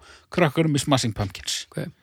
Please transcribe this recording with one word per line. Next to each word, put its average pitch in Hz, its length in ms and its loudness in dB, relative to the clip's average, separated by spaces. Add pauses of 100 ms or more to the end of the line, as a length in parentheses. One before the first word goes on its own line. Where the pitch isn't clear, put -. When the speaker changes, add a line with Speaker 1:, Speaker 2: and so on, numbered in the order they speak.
(300)
Speaker 1:
krökkunum 160 480 2
í - 20 2
Smashing 127 360 2
Pumpkins. - 560 -6
Speaker 2:
Ok. - 160 -8 (140)